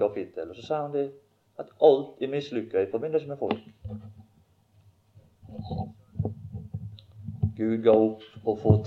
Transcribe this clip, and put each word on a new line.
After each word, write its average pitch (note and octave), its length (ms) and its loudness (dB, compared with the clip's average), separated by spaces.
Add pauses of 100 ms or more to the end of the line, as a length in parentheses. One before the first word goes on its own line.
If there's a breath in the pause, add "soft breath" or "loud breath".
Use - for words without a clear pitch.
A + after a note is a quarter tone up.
kapittel, F#2+ 480 -4
og G#2+ 80 -16
så A#2 80 -16
sa D3+ 160 -2
han C#3+ 140 -8
det, C#3 100 0 (480)
at - 240 -12
alt C#3+ 400 6
er C3 160 -4
mislykket A#2 480 -2
i G2 80 -4
forbindelse C#3+ 400 -2
med C#3 80 -10
folk. - 240 -2 (4000)
Gud A2 280 0
ga A2 120 10
opp A2 260 4 (260)
å G#2+ 120 0
få G#2+ 280 2